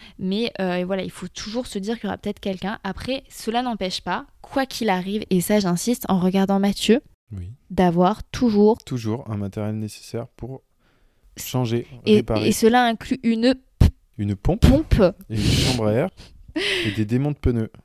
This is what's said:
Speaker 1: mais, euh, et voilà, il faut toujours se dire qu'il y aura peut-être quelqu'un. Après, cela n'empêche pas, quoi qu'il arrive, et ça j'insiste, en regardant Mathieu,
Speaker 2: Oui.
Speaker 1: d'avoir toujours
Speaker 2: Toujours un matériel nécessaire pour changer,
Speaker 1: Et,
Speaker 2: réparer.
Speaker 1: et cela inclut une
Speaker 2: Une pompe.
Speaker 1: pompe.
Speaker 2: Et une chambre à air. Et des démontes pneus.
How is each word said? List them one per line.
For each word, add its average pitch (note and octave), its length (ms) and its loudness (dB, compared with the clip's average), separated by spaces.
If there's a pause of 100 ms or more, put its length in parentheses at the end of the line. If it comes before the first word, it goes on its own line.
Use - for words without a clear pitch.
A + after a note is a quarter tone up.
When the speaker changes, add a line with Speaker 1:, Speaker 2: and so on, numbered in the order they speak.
(200)
Speaker 1:
mais, G3 320 -2 (100)
euh, F3+ 140 -2
et F3+ 80 -2
voilà, F#3 200 -4
il F3 80 -10
faut - 180 -14
toujours A#3 360 -10
se - 140 -8
dire G#3 160 -4
qu'il A3+ 100 -12
y - 20 -4
aura F#3+ 100 -4
peut-être G#3 240 -8
quelqu'un. F#3+ 420 -6
Après, B3+ 460 -8
cela A#3 340 -4
n'empêche G3+ 380 -6
pas, G#3+ 260 -6 (140)
quoi - 240 -2
qu'il A3+ 240 -4
arrive, F#3+ 400 -2
et F#3 120 4
ça G#3 180 2
j'insiste, F#3+ 500 -2
en F#3+ 100 2
regardant F#3+ 400 2
Mathieu, G3+ 420 2 (340)
Speaker 2:
Oui. F#2 160 -10 (180)
Speaker 1:
d'avoir F3+ 540 2
toujours G#3+ 600 4
Speaker 2:
Toujours A2+ 440 -4
un A2 60 -4
matériel G#2 400 -4
nécessaire A2 520 -10 (100)
pour B2+ 240 -12 (720)
changer, A#2+ 500 -2 (200)
Speaker 1:
Et, G#3+ 120 6
Speaker 2:
réparer. A#2+ 300 2
Speaker 1:
et A3+ 60 2
cela A#3+ 320 4
inclut A#3 380 -4
une A#3 320 2 (600)
Speaker 2:
Une G2+ 200 -2
pompe. F#3 240 0
Speaker 1:
pompe. B3+ 520 4 (160)
Speaker 2:
Et A2 60 -6
une G#3 60 -2
chambre - 460 2
à G#2 60 2
air. D3 160 0 (760)
Et G#2 60 -2
des G#2+ 120 -2
démontes B2+ 360 -2
pneus. A#2 300 0 (160)